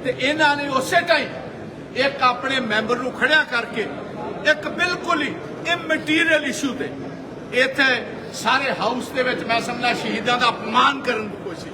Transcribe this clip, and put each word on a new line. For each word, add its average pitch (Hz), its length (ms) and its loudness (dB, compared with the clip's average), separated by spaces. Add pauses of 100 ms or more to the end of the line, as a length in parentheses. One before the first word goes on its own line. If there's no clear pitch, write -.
ਤੇ - 140 0
ਇਹਨਾਂ 285 380 4
ਨੇ 285 120 -4
ਉਸੇ 285 400 2
ਟਾਈਮ 302 200 4 (680)
ਇੱਕ 262 260 2
ਆਪਣੇ 254 400 2
ਮੈਂਬਰ 220 360 2
ਨੂੰ 254 140 -2
ਖੜਿਆ 294 380 4
ਕਰਕੇ 233 360 -2 (640)
ਇੱਕ 302 180 2
ਬਿਲਕੁਲ 339 540 0
ਹੀ 247 120 -2 (380)
ਇਮੈਟੀਰੀਅਲ 311 720 2
ਇਸ਼ੂ 262 300 -2
ਤੇ - 140 -4 (760)
ਇੱਥੇ 269 220 2 (500)
ਸਾਰੇ 262 460 0
ਹਾਊਸ 233 340 -2
ਦੇ 262 80 0
ਵਿੱਚ 247 220 0
ਮੈਂ 226 160 0
ਸਮਝਦਾ 240 340 -2
ਸ਼ਹੀਦਾਂ 226 440 0
ਦਾ 247 100 4
ਅਪਮਾਨ 240 540 2
ਕਰਨ 220 260 -2
ਦੀ 202 160 -10
ਕੋਸ਼ਿਸ਼। 156 300 -10